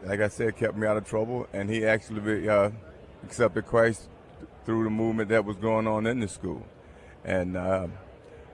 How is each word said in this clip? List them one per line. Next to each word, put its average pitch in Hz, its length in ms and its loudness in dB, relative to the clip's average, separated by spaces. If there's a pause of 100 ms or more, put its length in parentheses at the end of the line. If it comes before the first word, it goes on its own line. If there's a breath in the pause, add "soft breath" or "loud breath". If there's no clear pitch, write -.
like 98 160 -2
I 104 80 4
said, 110 280 -2
kept 104 200 -2
me 107 100 0
out 107 100 4
of 104 100 -4
trouble, 113 460 -2
and 101 180 -4
he 110 140 0
actually, 107 640 0
uh, 104 220 6 (520)
accepted 107 440 0
Christ 117 420 2 (560)
through 113 200 0
the 107 60 0
movement 110 380 0
that 107 160 4
was 104 120 -6
going 110 300 0
on 110 200 0
in 123 140 0
the 107 80 -2
school. - 380 -8 (560 loud breath)
And, 90 340 -2
uh, 92 300 0 (680 loud breath)